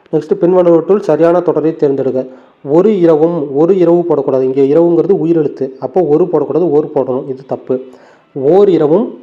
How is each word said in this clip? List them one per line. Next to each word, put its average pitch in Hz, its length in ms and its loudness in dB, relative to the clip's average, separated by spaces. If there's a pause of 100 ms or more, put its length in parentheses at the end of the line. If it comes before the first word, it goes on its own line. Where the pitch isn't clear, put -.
(120)
நெக்ஸ்ட்டு 156 280 -2
பின்வருவற்றுள் 175 600 2
சரியான 170 400 2
தொடரை 160 360 -2
தேர்ந்தெடுக்க. 131 500 -2 (380)
ஒரு 180 360 0
இரவும், 160 560 0
ஒரு 170 220 2
இரவு 170 300 2
போடக்கூடாது. 143 320 -2
இங்கே 135 320 0
இரவுங்கிறது 165 400 2
உயிரெழுத்து, 156 580 -2 (100)
அப்போ 135 220 -2
ஒரு 156 220 0
போடக்கூடாது, 151 460 -2
ஒரு 151 240 0
போடணும். 131 340 -4
இது 135 180 -12
தப்பு. 127 340 -6 (540)
ஓர் 170 340 2
இரவும் 165 540 0